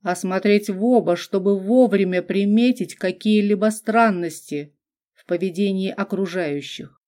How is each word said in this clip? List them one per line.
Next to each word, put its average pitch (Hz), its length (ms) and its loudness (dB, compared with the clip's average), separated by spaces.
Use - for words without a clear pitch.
а 233 120 -4
смотреть 208 560 0
в 190 140 -4
оба, 202 320 4
чтобы 196 420 -2
вовремя 196 640 2
приметить 202 720 0
какие-либо 208 760 0
странности 180 1040 -2
в - 140 -20
поведении 190 640 -2
окружающих. 175 1160 -6